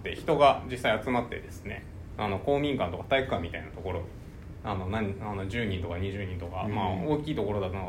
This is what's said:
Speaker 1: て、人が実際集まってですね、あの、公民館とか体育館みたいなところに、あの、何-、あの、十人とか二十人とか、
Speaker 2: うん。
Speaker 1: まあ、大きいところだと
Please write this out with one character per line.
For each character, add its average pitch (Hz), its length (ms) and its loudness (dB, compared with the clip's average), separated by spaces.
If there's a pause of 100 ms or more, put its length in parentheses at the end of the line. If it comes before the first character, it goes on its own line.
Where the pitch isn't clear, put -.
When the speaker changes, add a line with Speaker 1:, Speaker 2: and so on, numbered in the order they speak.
Speaker 1:
て、 85 140 -6
人 160 200 2
が 139 320 8
実 127 100 -4
際 127 240 4
集 - 80 0
ま 123 120 4
っ 120 60 -4
て - 80 -6
で - 140 -10
す - 140 -12
ね、 107 200 -10 (340)
あ 107 100 0
の、 98 120 0
公 143 180 4
民 143 180 2
館 87 140 2
と 90 80 -6
か 90 60 -8
体 135 180 4
育 - 80 -2
館 92 120 0
み 82 80 -4
た 85 80 -6
い 80 40 -8
な 78 60 -10
と 78 120 -10
こ 90 120 -4
ろ 85 80 -2
に、 - 60 -8 (580)
あ 107 100 -2
の、 92 140 -4
何-、 104 340 0
あ 107 120 -4
の、 95 120 -4
十 117 200 -2
人 95 140 0
と 87 80 -4
か 85 100 -4
二 95 120 -2
十 101 140 -4
人 90 140 -4
と 87 80 -6
か、 92 200 -4
Speaker 2:
う - 20 -2
ん。 104 60 0
Speaker 1:
ま 104 80 2
あ、 92 80 2
大 143 280 2
き 151 140 -2
い - 40 0
と 110 80 2
こ 104 80 0
ろ 104 80 0
だ 92 100 0
と 95 60 -2 (120)